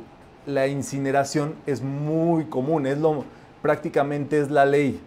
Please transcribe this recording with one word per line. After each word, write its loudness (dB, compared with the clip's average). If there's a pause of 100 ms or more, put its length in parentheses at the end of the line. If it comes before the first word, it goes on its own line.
(460)
la 0
incineración -2 (100)
es -4
muy 0
común, -2
es -2
lo, 0 (380)
prácticamente 0
es 2
la 4
ley. 2